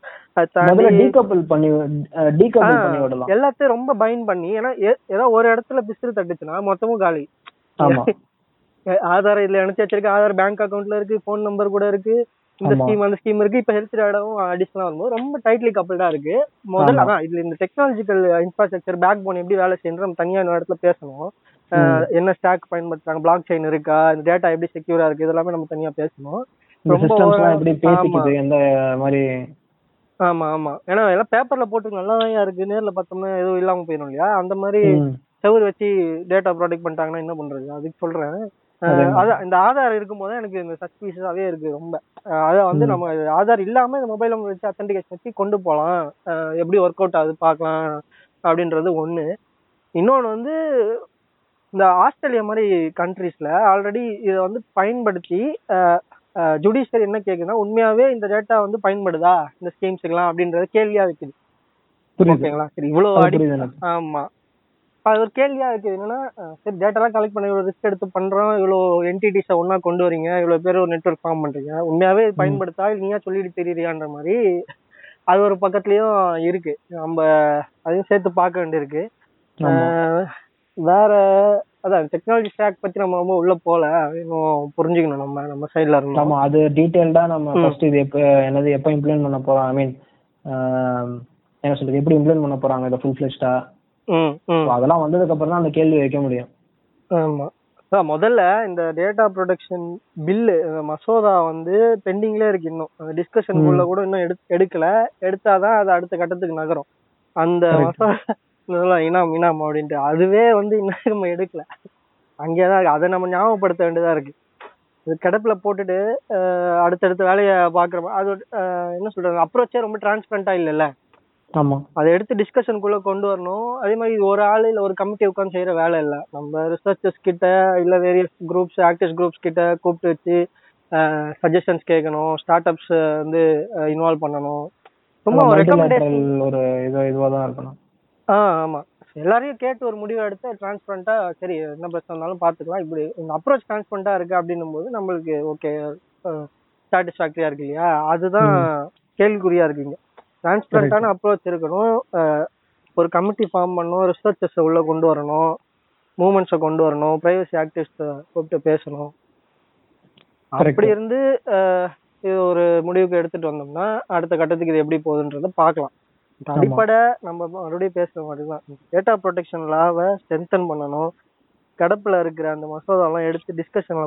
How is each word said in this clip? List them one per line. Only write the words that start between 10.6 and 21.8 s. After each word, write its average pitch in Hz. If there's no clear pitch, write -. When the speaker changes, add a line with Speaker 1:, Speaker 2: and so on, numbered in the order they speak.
Speaker 1:
இருக்கு, 208
ஃபோன் 214
நம்பர் 202
கூட 202
இருக்கு, 220
இந்த 147
Speaker 2:
ஆமா. -
Speaker 1:
ஸ்கீம், 208
அந்த 202
ஸ்கீம் 208
இருக்கு. 208
இப்ப 226
ஹெல்த் 214
டேட்டாவும் 208
அடிஷனலா 180
வரும்போது 226
ரொம்ப 269
டைட்லி 233
கப்புள்டா 180
இருக்கு. 160
முதல்ல 143
Speaker 2:
ஆமா. 131
Speaker 1:
அதான் 202
இதுல 165
இந்த 165
டெக்னாலஜிக்கல் 190
இன்ஃப்ராஸ்ட்ரக்சர் 185
பேக் 190
போன் 190
எப்படி 180
வேலை 185
செய்யணும், 165
நம்ம 185
தனியா 180
இன்னொரு 170
இடத்துல 180
பேசணும். 151
ஆ, 175
Speaker 2:
ம். 165